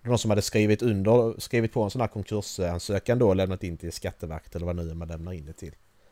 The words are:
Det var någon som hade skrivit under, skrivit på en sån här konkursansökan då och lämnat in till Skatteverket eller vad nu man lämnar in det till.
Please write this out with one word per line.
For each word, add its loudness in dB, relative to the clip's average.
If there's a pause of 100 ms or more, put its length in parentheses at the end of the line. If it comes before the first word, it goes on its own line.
Det -8
var 2
någon 4
som 0
hade 4
skrivit 4
under, 4
skrivit 0
på 0
en 0
sån -6
här 2
konkursansökan -2
då 6
och 6
lämnat 0
in -6
till -8
Skatteverket -10
eller -4
vad -2
nu -6
man -10
lämnar -10
in -12
det -16
till. -16 (380)